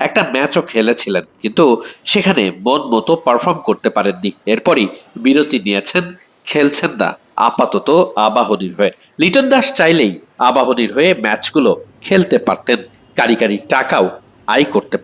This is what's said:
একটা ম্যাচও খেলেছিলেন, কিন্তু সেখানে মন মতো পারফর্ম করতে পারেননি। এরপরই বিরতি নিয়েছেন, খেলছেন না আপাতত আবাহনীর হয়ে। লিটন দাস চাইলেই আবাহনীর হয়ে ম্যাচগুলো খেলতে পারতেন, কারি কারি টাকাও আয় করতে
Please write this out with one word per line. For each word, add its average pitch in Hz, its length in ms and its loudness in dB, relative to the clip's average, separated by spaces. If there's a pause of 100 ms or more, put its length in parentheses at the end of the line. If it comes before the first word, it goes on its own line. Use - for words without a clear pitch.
একটা 202 160 0 (120)
ম্যাচও 143 280 0 (100)
খেলেছিলেন, 110 520 0 (180)
কিন্তু 131 240 2 (460)
সেখানে 185 320 2 (220)
মন 139 160 0 (120)
মতো 113 200 0 (120)
পারফর্ম 139 420 0
করতে 107 280 -2
পারেননি। 98 340 -2 (240)
এরপরই 123 320 2 (380)
বিরতি 139 340 2 (100)
নিয়েছেন, 101 360 -2 (440)
খেলছেন 147 440 0 (100)
না 92 80 2 (380)
আপাতত 120 420 0 (380)
আবাহনীর 104 500 -2
হয়ে। 98 140 2 (300)
লিটন 220 300 2
দাস 262 140 2 (140)
চাইলেই 160 340 2 (360)
আবাহনীর 123 460 0
হয়ে 165 160 2 (140)
ম্যাচগুলো 110 460 0 (340)
খেলতে 185 320 2 (100)
পারতেন, 101 320 -2 (380)
কারি 117 240 2
কারি 104 160 0 (160)
টাকাও 131 340 0 (460)
আয় 143 220 2
করতে - 280 -2